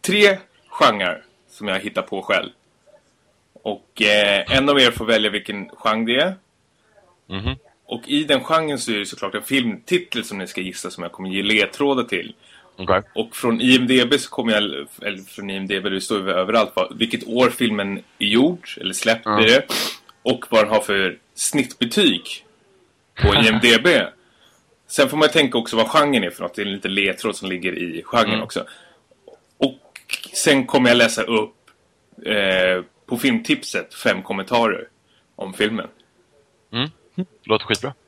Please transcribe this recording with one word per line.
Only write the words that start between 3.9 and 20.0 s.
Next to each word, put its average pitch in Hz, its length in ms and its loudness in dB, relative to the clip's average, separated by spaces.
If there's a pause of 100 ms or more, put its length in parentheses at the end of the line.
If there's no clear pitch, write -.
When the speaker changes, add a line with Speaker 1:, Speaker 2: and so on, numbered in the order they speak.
Speaker 1:
eh, 104 540 2
en 135 120 2
av 143 120 4
er 123 100 6
får 113 140 -8
välja 107 260 2
vilken 101 380 -8
genre 110 360 -2 (100)
det 135 80 2
är. 190 120 -2 (920)
Speaker 2:
Mhm. 104 280 -6 (320)
Speaker 1:
Och 117 220 -12
i 147 160 -2
den 143 200 0
genren 160 340 0
så 120 140 -4
är 104 60 0
det 101 80 -4
såklart - 280 -10
en 104 80 -6
filmtitel 123 840 -2
som 101 140 -10
ni 92 80 -8
ska - 140 -10
gissa, 92 300 -10
som 90 120 -14
jag 87 100 -10
kommer 95 180 -10
ge 98 120 -2
ledtrådar 110 640 0
till. - 300 -8 (420)
Speaker 2:
Okej. 95 260 0 (120)
Speaker 1:
Och - 220 -6
från 117 240 0
I 127 160 6
M 123 100 2
D 127 240 4
B 143 80 2
så - 120 -6
kommer 117 220 -4
jag, 104 100 2 (400)
eller 101 160 -8 (100)
från 98 220 -12
I 95 60 -8
M 95 100 -8
D 95 140 -2
B, 98 80 -6
det 95 120 -2
står 104 180 -4
ju 95 120 -4
överallt, 98 440 0
vad, - 240 -4
vilket 117 300 -4
år 120 220 2
filmen 101 520 -4 (160)
är 101 80 -4
gjord, 139 420 2 (120)
eller 95 140 -6
släppt 110 300 0
Speaker 2:
Ja. 107 120 0
Speaker 1:
blir 110 100 6
det, 127 160 6 (600)